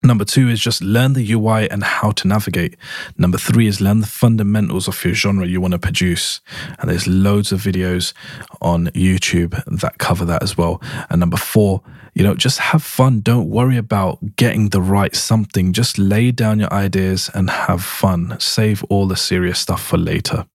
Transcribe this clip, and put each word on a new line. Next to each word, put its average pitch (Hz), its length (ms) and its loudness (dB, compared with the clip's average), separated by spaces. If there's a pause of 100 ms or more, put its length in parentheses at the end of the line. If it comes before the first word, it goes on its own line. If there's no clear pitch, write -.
Number 113 200 4
two 131 240 2
is 113 100 0
just - 220 -2
learn 117 320 2
the 127 100 0
U 110 240 0
I 110 140 2 (100)
and 101 100 -4
how - 300 0
to - 160 -2
navigate. 104 480 -2 (420)
Number 90 200 2
three 113 300 2
is 101 120 -2
learn 104 220 4
the 107 60 -2
fundamentals 107 840 2
of - 160 -8
your 90 80 2
genre 98 340 0
you 90 140 0
wanna 90 180 0
produce. 90 600 -2 (380)
And - 100 -2
there's 87 180 0
loads 101 460 2
of 92 80 -2
videos 90 500 -2 (500)
on 85 260 0
YouTube 90 760 0 (160)
that - 200 -4
cover 90 260 -2
that 85 180 -2
as - 140 -4
well. 85 240 -2 (280)
And 87 120 2
number 87 160 0
four, 101 460 2 (320)
you - 60 0
know, 98 140 4
just - 240 -2
have - 240 0
fun. 127 380 2
Don't 113 280 2
worry 123 280 2
about 104 580 -2
getting 107 340 2
the 95 120 2
right 98 340 0
something. 98 560 0
Just 113 260 0
lay 104 340 2
down 110 280 0
your 104 140 -2
ideas 95 600 -2
and 95 160 0
have - 320 -2
fun. 92 580 -2
Save 107 500 0
all 98 180 2
the 92 80 0
serious 90 420 -2
stuff - 240 -4
for - 160 -2
later. 80 580 -2